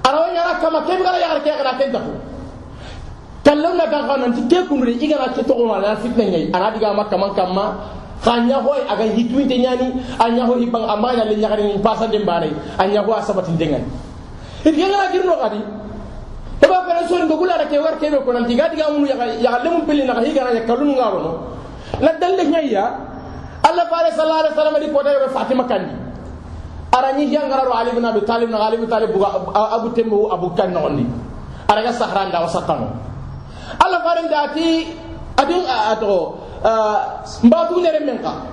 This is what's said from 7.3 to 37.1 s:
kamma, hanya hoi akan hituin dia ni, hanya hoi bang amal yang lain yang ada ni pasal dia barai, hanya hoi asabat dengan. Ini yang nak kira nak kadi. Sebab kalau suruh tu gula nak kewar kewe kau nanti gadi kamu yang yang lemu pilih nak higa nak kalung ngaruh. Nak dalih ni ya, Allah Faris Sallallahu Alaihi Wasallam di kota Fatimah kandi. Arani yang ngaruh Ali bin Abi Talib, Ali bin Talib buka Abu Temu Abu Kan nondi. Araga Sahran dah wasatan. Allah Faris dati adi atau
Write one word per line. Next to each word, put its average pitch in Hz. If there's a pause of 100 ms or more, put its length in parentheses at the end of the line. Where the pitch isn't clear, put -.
kamma, 190 (640)
hanya 240
hoi 269
akan 214
hituin 247
dia 254
ni, 254 (240)
hanya 233
hoi 240
bang 233
amal 220
yang 226
lain 208
yang 214
ada 208
ni 202
pasal 214
dia 214
barai, 170 (240)
hanya 202
hoi 214
asabat 190
dengan. 147 (800)
Ini 311
yang 381
nak 392
kira 370
nak 349
kadi. 208 (1000)
Sebab 370
kalau 339
suruh 349
tu 311
gula 359
nak 294
kewar 302
kewe 302
kau 240
nanti 233
gadi 311
kamu 294
yang 247 (200)
yang 240
lemu 320
pilih 285
nak 233
higa 269
nak 233
kalung 269
ngaruh. 180 (560)
Nak 320
dalih 370
ni 294
ya, 202 (720)
Allah 339
Faris 330
Sallallahu 311
Alaihi 302
Wasallam 302
di 302
kota 277 (220)
Fatimah 240
kandi. - (960)
Arani 269
yang 294
ngaruh 262
Ali 233
bin 240
Abi 214
Talib, 233
Ali 220
bin 233
Talib 214
buka 185
Abu 220
Temu 220
Abu 180
Kan 185
nondi. 143 (640)
Araga 220
Sahran 196
dah 170
wasatan. 165 (840)
Allah 359
Faris 330
dati 320 (480)
adi 320
atau 214 (1120)